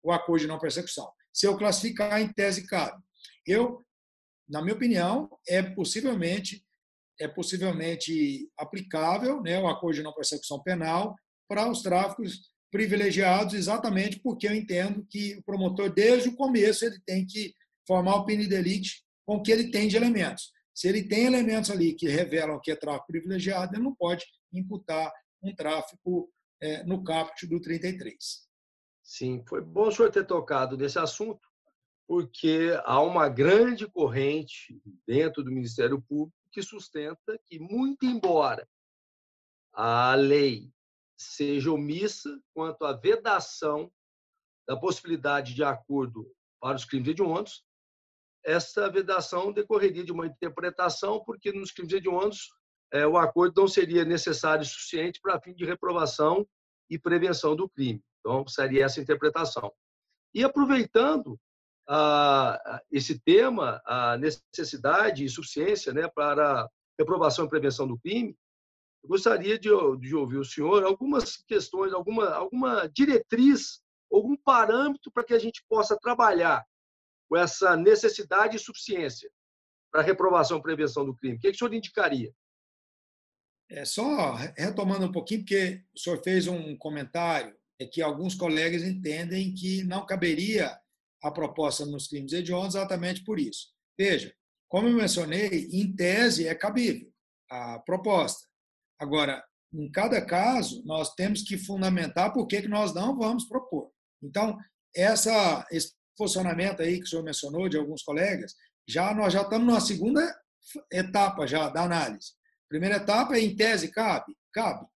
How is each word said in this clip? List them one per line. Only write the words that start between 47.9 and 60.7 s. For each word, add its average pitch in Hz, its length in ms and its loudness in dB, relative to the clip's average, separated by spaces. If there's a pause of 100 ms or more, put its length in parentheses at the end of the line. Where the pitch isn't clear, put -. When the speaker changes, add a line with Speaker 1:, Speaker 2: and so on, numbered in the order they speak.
Speaker 2:
essa 170 460 0
vedação 185 600 -2
decorreria 202 520 0
de 170 80 -8
uma 170 140 -6
interpretação, 175 960 -4
porque 202 280 -6
nos 196 200 -10
crimes 175 200 -8
hediondos, 190 560 -2 (440)
é, 147 140 2
o 165 100 4
acordo 170 440 4
não 196 80 6
seria 175 360 4
necessário 156 580 0
e 143 40 -6
suficiente 165 540 -8
para 190 200 -2
fim 180 140 -20
de 180 100 -8
reprovação 175 840 0 (440)
e 160 80 -6
prevenção 170 580 2
do 185 120 -2
crime. 120 340 -4 (180)
Então, 131 260 -2
seria 135 380 2
essa 131 160 -2
interpretação. 147 720 -2 (600)
E 226 100 2
aproveitando, 269 920 2 (500)